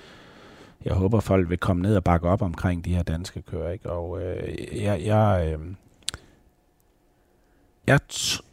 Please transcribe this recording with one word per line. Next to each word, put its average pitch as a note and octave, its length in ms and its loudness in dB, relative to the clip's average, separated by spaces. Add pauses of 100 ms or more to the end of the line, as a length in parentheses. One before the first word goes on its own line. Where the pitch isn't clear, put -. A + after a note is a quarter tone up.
(840)
jeg - 80 0
håber, F#2+ 260 4
folk F#2+ 300 2
vil F2+ 80 0
komme F2 240 0
ned G#2 140 2
og F#2 80 2
bakke E2+ 260 2
op G2 120 2
omkring F2 440 -2
de F2 100 0
her F2 80 0
danske E2+ 380 -6
kører, E2 300 -8
ikke? - 200 -10
Og, F2 300 -6
øh, F2+ 360 -6 (260)
jeg, G2+ 220 0
jeg, G2+ 480 4
øh, D2+ 60 -6 (2250)
jeg C#3 120 6 (140)
t-, - 260 -4 (140)